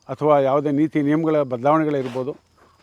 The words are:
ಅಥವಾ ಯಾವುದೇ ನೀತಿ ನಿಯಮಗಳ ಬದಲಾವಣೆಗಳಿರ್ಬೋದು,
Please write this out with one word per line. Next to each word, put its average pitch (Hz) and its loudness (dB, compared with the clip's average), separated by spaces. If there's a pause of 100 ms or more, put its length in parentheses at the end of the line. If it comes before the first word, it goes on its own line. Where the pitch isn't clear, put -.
ಅಥವಾ 143 2
ಯಾವುದೇ 139 0
ನೀತಿ 147 0
ನಿಯಮಗಳ 151 0
ಬದಲಾವಣೆಗಳಿರ್ಬೋದು, 131 -2 (480)